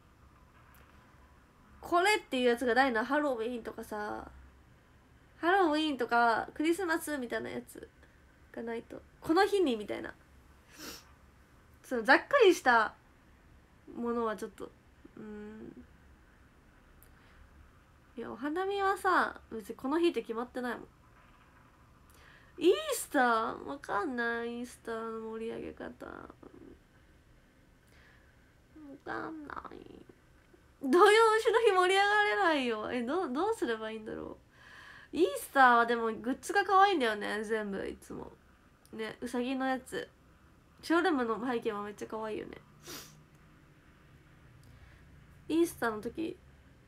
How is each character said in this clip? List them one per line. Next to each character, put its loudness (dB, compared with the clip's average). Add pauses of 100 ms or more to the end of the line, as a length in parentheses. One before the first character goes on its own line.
(1800)
こ 2
れ 4
っ -2
て -4
い 0
う 2
や 2
つ -4
が 2
な 4
い 0
な。 0
ハ 0
ロ 0
ウ -6
ィ -4
ー -8
ン -14
と -12
か -12
さ。 -10 (1040)
ハ 0
ロ 6
ウ 2
ィ 0
ー -2
ン -6
と -2
か、 2
ク -2
リ 2
ス -6
マ 0
ス -6
み -6
た -6
い -6
な -8
や -8
つ -18 (640)
が -10
な -8
い -8
と。 -16 (220)
こ 2
の 6
日 2
に 2
み -6
た -8
い -10
な。 -12 (1700)
そ -4
の -2
ざ 8
っ 4
く 6
り 10
し -8
た 4 (1000)
も -4
の -2
は -4
ち -10
ょ -8
っ -14
と、 -14 (460)
う -16
ー -14
ん。 -16 (2250)
い -8
や、 -10
お -10
花 -4
見 -4
は 2
さ、 0 (120)
別 -10
に -12
こ -8
の 0
日 4
っ 2
て -4
決 -6
ま -4
っ -12
て -8
な -4
い -6
も -12
ん。 -18 (1700)
イ 4
ー 10 (220)
ス -8
タ 0
ー？ 0
わ -10
か -4
ん -6
な -4
い、 -8
イ -8
ー -10
ス -16
タ -10
ー -8
の -10
盛 -10
り -8
上 -10
げ -12
方。 -16
わ -14 (3000)
か -10
ん -14
な -12 (180)
い。 -20 (840)
土 -2
曜 8 (360)
丑 2
の 6
日 6
盛 4
り 4
上 6
が 4
れ 0
な 2
い 0
よ。 -4
え、 -2
ど -2
う、 -6
ど 0
う -2
す -4
れ -2
ば -8
い -10
い -10
ん -16
だ -10
ろ -12 (760)
う。 -4
イ 2
ー 4 (120)
ス -12
タ 6
ー 8
は 6
で 0
も -2
グ -6
ッ -4
ズ -8
が 2
可 6
愛 6
い 2
ん 0
だ 0
よ 0
ね、 -6
全 -4
部、 -6
い -10
つ -18
も。 -12 (600)
ね、 -10
う -8
さ -4
ぎ -2
の -2
や -2
つ。 -10 (760)
シ 0
ョ 4
ー 2
ル 2
ー 2
ム 0
の -2 (100)
背 -2
景 -4
も -6
め -10
っ -10
ち -14
ゃ -10
可 -8
愛 -6
い -6
よ -10
ね。 -14 (3000)
イ 4
ー 2
ス -4
タ -2
ー -2
の -8
時、 -8 (500)